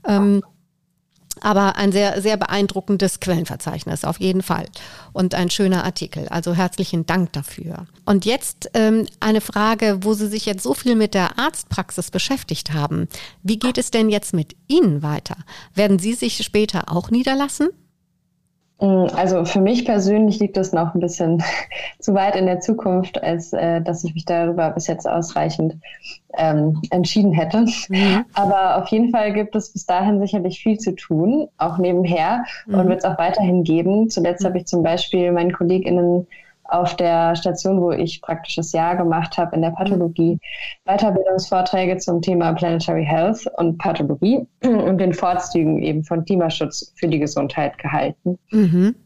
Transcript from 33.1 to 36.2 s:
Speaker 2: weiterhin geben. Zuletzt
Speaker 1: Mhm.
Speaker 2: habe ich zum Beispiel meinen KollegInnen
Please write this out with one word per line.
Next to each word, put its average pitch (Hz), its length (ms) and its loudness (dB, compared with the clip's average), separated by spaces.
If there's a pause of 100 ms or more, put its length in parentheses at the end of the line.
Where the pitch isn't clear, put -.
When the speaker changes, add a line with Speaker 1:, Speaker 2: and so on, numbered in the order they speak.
Speaker 2:
weiterhin 180 440 2
geben. 180 480 2
Zuletzt 175 320 -2
Speaker 1:
Mhm. 196 40 -2
Speaker 2:
habe 180 120 -2
ich 170 80 -6
zum 175 160 0
Beispiel 175 480 0
meinen 175 220 2
KollegInnen 180 760 2 (400)